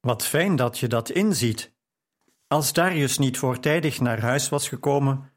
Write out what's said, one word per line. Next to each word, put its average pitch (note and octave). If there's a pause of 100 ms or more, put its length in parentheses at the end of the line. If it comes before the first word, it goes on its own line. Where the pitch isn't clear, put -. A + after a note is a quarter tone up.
Wat A#2+
fijn E3+
dat A#2+
je B2
dat A2+
inziet. C3+ (720)
Als D3+
Darius E3
niet C3
voortijdig D3
naar A#2+
huis B2+
was C#3+
gekomen C#3